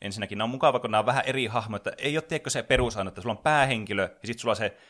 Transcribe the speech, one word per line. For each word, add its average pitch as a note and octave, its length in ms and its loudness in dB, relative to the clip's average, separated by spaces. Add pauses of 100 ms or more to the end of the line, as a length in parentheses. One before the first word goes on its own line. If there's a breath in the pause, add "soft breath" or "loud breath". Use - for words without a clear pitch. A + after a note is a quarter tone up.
ensinnäkin. G2+ 360 -6
Nämä G#2 80 0
on A2+ 40 0
mukava, C3 300 4
kun A2+ 120 -4
nämä G#2+ 80 6
on G#2+ 60 4
vähän B2 200 2
eri C3 200 0
hahmo, A2 320 -2
että - 200 -6
ei D3 200 -2
ole, D#3 40 0
tiedätkö, D3+ 280 -6
se B2 140 -2
perusaina, A2+ 440 0
että F#2 140 -12
sulla A#2 160 -2
on - 60 -8
päähenkilö A#2 600 2 (180)
ja G2+ 60 -12
sit A#2 120 -6
sulla A#2 120 0
on G#2 40 2
se G2+ 220 -4 (120)